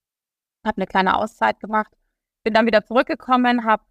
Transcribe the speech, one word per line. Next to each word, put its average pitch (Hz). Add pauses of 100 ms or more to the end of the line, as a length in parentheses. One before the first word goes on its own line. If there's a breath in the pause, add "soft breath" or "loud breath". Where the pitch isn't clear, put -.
(640)
hab 214
eine 190
kleine 190
Auszeit 220
gemacht, 214 (540)
bin 220
dann 220
wieder 214
zurückgekommen, 247
hab 220